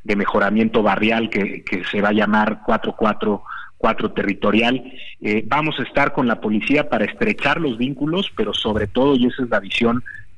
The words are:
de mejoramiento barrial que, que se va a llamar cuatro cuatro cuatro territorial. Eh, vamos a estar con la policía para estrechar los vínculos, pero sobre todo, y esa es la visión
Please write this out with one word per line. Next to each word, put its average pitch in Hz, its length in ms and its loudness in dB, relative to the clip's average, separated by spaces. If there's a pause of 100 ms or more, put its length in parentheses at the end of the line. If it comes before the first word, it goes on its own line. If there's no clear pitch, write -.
de 104 120 0
mejoramiento 107 640 2
barrial 110 460 2
que, 101 360 -4
que 90 200 -6
se 104 160 -4
va 104 100 2
a 104 40 2
llamar 107 500 2
cuatro - 320 0
cuatro 104 460 0 (360)
cuatro - 340 0
territorial. 107 680 2 (400)
Eh, 107 280 0
vamos 151 320 0
a - 20 -2
estar 143 300 2
con 131 160 2
la 110 120 0
policía 113 480 2
para 107 160 2
estrechar 123 560 0
los 127 180 -2
vínculos, 147 580 -2
pero 104 180 -2
sobre 107 320 -2
todo, 131 300 4
y 123 100 4
esa 123 160 0
es 117 80 -4
la 110 80 2
visión 117 460 0 (340)